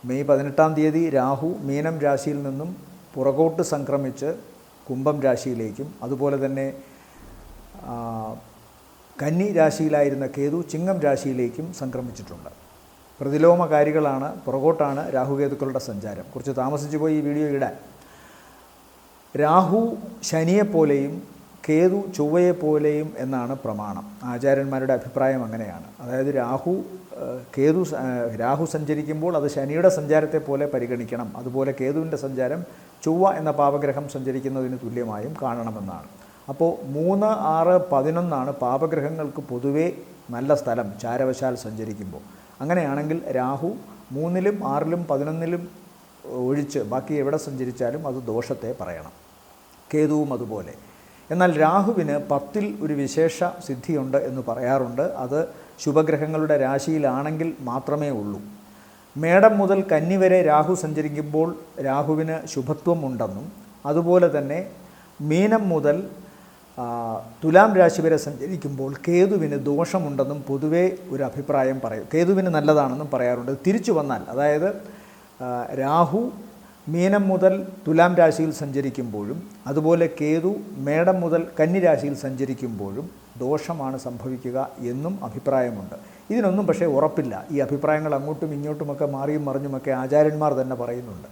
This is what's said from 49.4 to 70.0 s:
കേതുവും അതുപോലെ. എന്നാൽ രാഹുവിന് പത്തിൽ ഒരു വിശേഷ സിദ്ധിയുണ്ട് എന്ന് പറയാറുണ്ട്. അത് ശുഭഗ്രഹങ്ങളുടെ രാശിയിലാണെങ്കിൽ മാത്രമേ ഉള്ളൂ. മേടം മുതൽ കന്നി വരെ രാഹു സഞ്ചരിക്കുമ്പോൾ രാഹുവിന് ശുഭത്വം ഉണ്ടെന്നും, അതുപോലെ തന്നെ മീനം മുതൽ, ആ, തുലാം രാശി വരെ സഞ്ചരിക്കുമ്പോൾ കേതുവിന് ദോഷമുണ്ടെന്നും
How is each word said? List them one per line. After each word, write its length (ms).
കേതുവും 400
അതുപോലെ. 400
എന്നാൽ 300
രാഹുവിന് 560
പത്തിൽ 520
ഒരു 120
വിശേഷ 500
സിദ്ധിയുണ്ട് 520
എന്ന് 300
പറയാറുണ്ട്. 540
അത് 460
ശുഭഗ്രഹങ്ങളുടെ 800
രാശിയിലാണെങ്കിൽ 1040
മാത്രമേ 500
ഉള്ളൂ. 300
മേടം 400
മുതൽ 340
കന്നി 240
വരെ 280
രാഹു 320
സഞ്ചരിക്കുമ്പോൾ 800
രാഹുവിന് 600
ശുഭത്വം 600
ഉണ്ടെന്നും, 440
അതുപോലെ 520
തന്നെ 300
മീനം 480
മുതൽ, 400
ആ, 80
തുലാം 320
രാശി 260
വരെ 160
സഞ്ചരിക്കുമ്പോൾ 760
കേതുവിന് 580
ദോഷമുണ്ടെന്നും 760